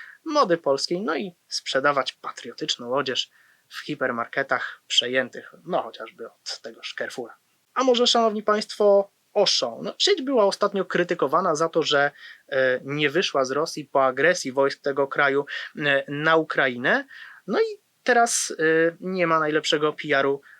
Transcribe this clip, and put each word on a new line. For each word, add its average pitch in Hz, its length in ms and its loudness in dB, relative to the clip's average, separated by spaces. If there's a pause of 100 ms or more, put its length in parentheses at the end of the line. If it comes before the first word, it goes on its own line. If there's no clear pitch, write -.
(240)
Mody 262 320 2
Polskiej, 160 440 -2
no 202 160 -4
i 92 180 -8 (140)
sprzedawać 135 640 0
patriotyczną - 800 -8
odzież 135 360 -2 (380)
w - 160 -16
hipermarketach 131 1000 -4
przejętych, 123 680 -4 (120)
no 165 160 -2
chociażby 113 440 -14
od - 360 -14
tegoż - 360 -14
Carrefoura. 117 380 -10 (380)
A 254 100 0
może, 247 220 4
szanowni 226 360 2
państwo, 208 680 2 (240)
Auchan? 135 480 0
No, 196 160 -8
sieć 349 240 2
była 254 220 2
ostatnio 196 400 0
krytykowana 175 720 0
za 165 140 0
to, 165 140 0
że, 143 280 2 (380)
e, 131 360 2
nie 143 260 0
wyszła 151 340 0
z 127 60 -4
Rosji 147 340 -4
po 135 200 2
agresji 143 480 2
wojsk 139 280 0
tego 139 280 -2
kraju, 143 380 0 (320)
e, 143 340 0
na 160 240 2
Ukrainę. 156 680 0 (420)
No 226 140 0
i 453 40 4 (380)
teraz, 233 560 2
e, 160 60 0 (360)
nie 185 260 -2
ma 160 140 4
najlepszego 151 520 0
P 147 260 0
R-u, 139 220 2 (200)